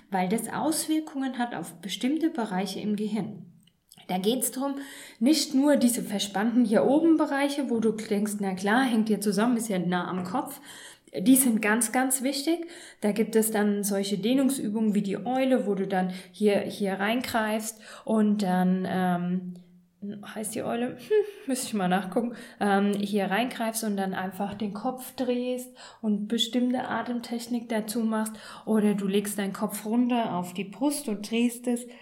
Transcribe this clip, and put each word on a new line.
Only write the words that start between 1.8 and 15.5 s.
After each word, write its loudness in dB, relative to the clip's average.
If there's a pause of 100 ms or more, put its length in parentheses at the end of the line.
bestimmte -2
Bereiche -4
im -2
Gehirn. -4 (600)
Da -2
geht's 0
drum, -4 (460)
nicht 4
nur 6
diese 4
verspannten 2
hier 4
oben 6
Bereiche, 0
wo 0
du 4
denkst, -2
na -2
klar, 2
hängt 2
hier 2
zusammen, 2
ist -4
ja 0
nah 0
am -4
Kopf. -6 (560)
Die 6
sind 4
ganz, 2
ganz 0
wichtig. 0 (340)
Da 2
gibt 2
es 4
dann 2
solche 0
Dehnungsübungen 2
wie 2
die -4
Eule, 2